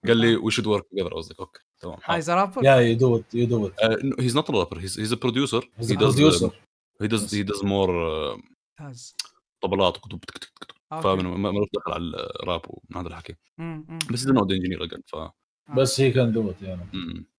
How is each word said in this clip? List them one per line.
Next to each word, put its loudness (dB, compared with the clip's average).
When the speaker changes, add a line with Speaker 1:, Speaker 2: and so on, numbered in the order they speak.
Speaker 1:
قال 6
لي، 6
Speaker 2:
آه. 0
Speaker 1:
"We -2
should -2
work 0
together." -4
I -8
was -14
like، -18
"أوكي، -16
تمام، -12
حاضر." -6
Speaker 2:
عايز -2
أرابر؟ 0
Speaker 3:
يا، 8
you -2
do 4
it, -6
you 2
do 0
it. -2
Speaker 1:
آه، 4
no، -2
he's 0
not 2
a -4
rapper, 0
he's, -8
he's -2
a -2
producer. -2
Speaker 3:
He's -4
Speaker 1:
He 2
Speaker 3:
a 0
Speaker 1:
does، 6
Speaker 3:
producer. 6
Speaker 1:
he 0
does، 0
Speaker 3:
Yes. -6
Speaker 1:
he 0
does -4
more، 2
آه، -2
Speaker 2:
تاز. -18
Speaker 1:
طبلات 2
وكتب، -14
تك، -16
تك، -16
تك. -20
Speaker 2:
أوكي. -8
Speaker 1:
فمن، 2
ما، -4
ما -2
له 0
دخل -6
على -6
الراب -4
ومن -16
هذا -8
الحكي. -14
Speaker 2:
مم، -12
مم، -14
Speaker 1:
بس -4
he's 0
Speaker 2:
مم. 6
Speaker 1:
an 6
audio 0
engineer -2
again، -12
ف -14
Speaker 2:
آه. -10
Speaker 3:
بس 2
he 6
can 4
do 0
it، -12
يعني. -10
Speaker 1:
مم. -10